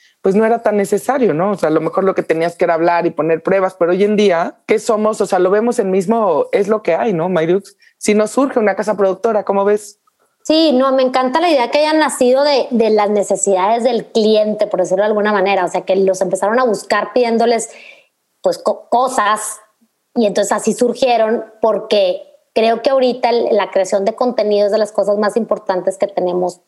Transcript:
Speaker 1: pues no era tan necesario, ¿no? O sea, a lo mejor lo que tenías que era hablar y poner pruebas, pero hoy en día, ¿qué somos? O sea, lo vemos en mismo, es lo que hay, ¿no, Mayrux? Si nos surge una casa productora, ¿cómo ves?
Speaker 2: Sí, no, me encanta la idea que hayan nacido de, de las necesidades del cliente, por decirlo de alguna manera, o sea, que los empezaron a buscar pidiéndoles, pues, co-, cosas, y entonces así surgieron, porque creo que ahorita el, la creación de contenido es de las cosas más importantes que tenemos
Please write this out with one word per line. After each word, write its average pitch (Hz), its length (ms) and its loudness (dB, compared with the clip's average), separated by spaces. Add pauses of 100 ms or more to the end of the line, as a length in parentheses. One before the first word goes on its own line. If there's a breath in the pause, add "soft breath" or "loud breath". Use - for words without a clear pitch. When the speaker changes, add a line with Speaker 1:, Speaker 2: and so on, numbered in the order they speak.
(220 soft breath)
Speaker 1:
pues 190 120 2
no 220 120 2
era 226 160 0
tan 208 160 0
necesario, 202 560 0
¿no? 180 160 0
O 196 60 -4
sea, 160 120 -2
a 156 40 0
lo 156 100 0
mejor 185 220 -2
lo 185 100 0
que 180 80 -4
tenías 165 340 -2
que - 80 0
era 170 80 2
hablar 170 320 0
y 170 60 0
poner 160 320 -2
pruebas, 190 320 0
pero 170 160 0
hoy 185 140 0
en 208 120 0
día, 196 500 0
¿qué 214 120 0
somos? 214 420 -2
O 202 60 -2
sea, 185 140 0
lo 180 100 2
vemos 226 280 0
en 196 120 0
mismo, 190 640 0
es 196 160 0
lo 214 140 -2
que 165 120 0
hay, 220 180 -2
¿no, 170 160 -2
Mayrux? 175 480 -2 (220 soft breath)
Si 214 160 0
nos 214 160 2
surge 269 280 0
una 202 180 0
casa 202 200 -2
productora, 196 480 0
¿cómo 196 220 0
ves? 208 320 -2 (460)
Speaker 2:
Sí, 311 280 2
no, 262 180 2
me 262 140 2
encanta 254 360 0
la 349 100 2
idea 240 200 2
que 294 80 0
hayan 311 220 2
nacido 262 420 2
de, 285 300 2
de 220 180 2
las 208 200 2
necesidades 202 760 0
del 233 220 -2
cliente, 214 600 2
por 190 140 -2
decirlo 185 240 0
de - 20 0
alguna 208 260 0
manera, 196 320 0
o 165 40 -2
sea, 180 140 -4
que 185 120 -2
los 190 260 0
empezaron 196 380 -2
a 254 60 2
buscar 208 480 -2
pidiéndoles, 233 580 0 (720 loud breath)
pues, 175 160 0
co-, - 300 -4
cosas, 233 720 0 (560)
y 233 100 2
entonces 196 240 0
así 214 220 -2
surgieron, 233 720 0 (160)
porque 202 640 0 (340)
creo 226 260 0
que 285 80 2
ahorita 254 400 0
el, 233 260 0
la 190 140 -2
creación 196 340 0
de 220 120 -2
contenido 208 500 0
es 202 60 0
de 220 60 2
las 208 120 -2
cosas 202 260 -2
más 208 200 0
importantes 190 600 -4
que 196 120 -2
tenemos 180 600 -4